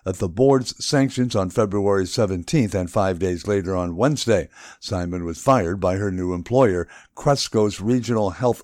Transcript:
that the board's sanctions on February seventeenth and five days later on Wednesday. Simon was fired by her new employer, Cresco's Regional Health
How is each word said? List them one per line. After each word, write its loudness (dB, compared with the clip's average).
that -4
the -2
board's 2
sanctions 0
on 0
February 2
seventeenth 0
and -2
five 0
days -2
later 0
on -4
Wednesday. 0
Simon -4
was -6
fired 2
by 0
her -2
new -2
employer, 2
Cresco's 0
Regional 0
Health -2